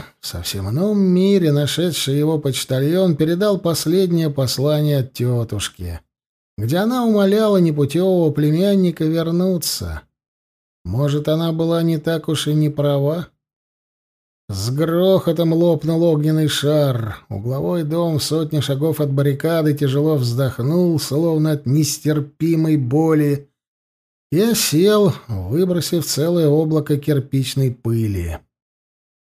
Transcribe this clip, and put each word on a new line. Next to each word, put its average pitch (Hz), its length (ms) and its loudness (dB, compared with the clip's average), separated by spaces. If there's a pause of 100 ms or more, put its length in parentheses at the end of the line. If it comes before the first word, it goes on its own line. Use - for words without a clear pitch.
(200)
в - 80 -14
совсем 95 420 -8
ином 196 300 0
мире, 185 520 2
нашедший 147 680 0
его 156 220 0
почтальон 147 760 0
передал 170 440 0
последнее 170 680 0
послание 143 680 0
от 131 140 -4
тётушки, 104 840 -4 (580)
где 117 200 -2
она 233 280 0
умоляла 208 520 4
непутевого 165 760 2
племянника 165 720 2
вернуться. 165 960 -2 (840)
Может, 143 420 -2
она 165 240 0
была 165 320 0
не 165 140 0
так 160 320 -4
уж 151 180 -2
и 151 60 0
не 151 160 2
права? 143 580 -2 (1200)
С 101 220 -6
грохотом 165 840 2
лопнул 165 500 2
огненный 156 440 2
шар. 135 840 -2
Угловой 135 540 -4
дом 160 360 -2
в - 40 -6
сотне 156 380 -2
шагов 139 380 -2
от 147 120 -2
баррикады 147 640 0
тяжело 143 420 0
вздохнул, 139 840 0
словно 156 520 0
от 147 140 -4
нестерпимой 151 1120 0
боли, 147 720 0 (840)
и 147 100 2
осел, 208 720 4 (140)
выбросив 151 800 -2
целое 165 420 0
облако 156 500 2
кирпичной 135 760 -2
пыли. 104 680 -2 (1000)